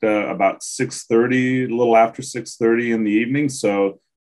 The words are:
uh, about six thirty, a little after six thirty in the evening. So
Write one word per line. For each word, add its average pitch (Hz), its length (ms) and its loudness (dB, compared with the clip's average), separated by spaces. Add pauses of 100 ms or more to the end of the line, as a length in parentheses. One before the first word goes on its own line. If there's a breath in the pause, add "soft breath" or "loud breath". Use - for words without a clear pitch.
uh, 107 240 0
about 95 340 0
six - 420 -8
thirty, 127 600 2
a 120 40 -6
little 117 280 2
after 113 260 2
six - 320 -12
thirty 117 380 0
in 113 100 0
the 104 80 0
evening. 123 380 0
So 101 500 -2 (240)